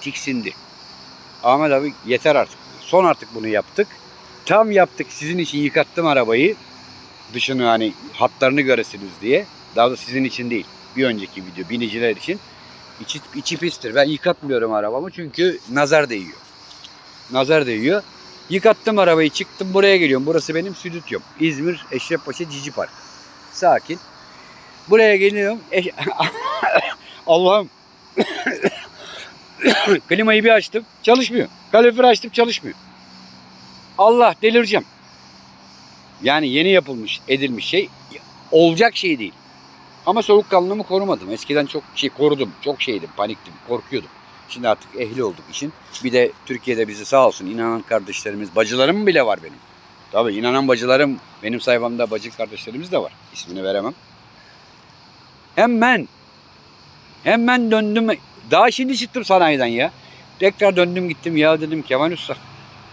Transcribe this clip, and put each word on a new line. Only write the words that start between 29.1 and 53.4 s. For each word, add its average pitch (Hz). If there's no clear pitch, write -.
<coughs> 202
Klimayı 214
bir 226
açtım, 220
çalışmıyor. 226
Kaloriferi 240
açtım, 233
çalışmıyor. -
Allah, 220
delireceğim. 214
Yani 143
yeni 156
yapılmış, 135
edilmiş 135
şey, 185
olacak 170
şey 160
değil. 98
Ama 208
soğukkanlılığımı 202
korumadım. 185
Eskiden 143
çok 147
şey 139
korudum, 139
çok 139
şeydim, 90
paniktim, 104
korkuyordum. 117
Şimdi 120
artık -
ehli 120
olduk 85
işin. 151
Bir 123
de 123
Türkiye'de 113
bizi 104
sağ 131
olsun 95
inanan 113
kardeşlerimiz, 101
bacılarım 131
bile 156
var 98
benim. 80
Tabii 107
inanan 123
bacılarım, 127
benim 113
sayfamda 120
bacı 110
kardeşlerimiz 113
de 180
var. 98
İsmini 95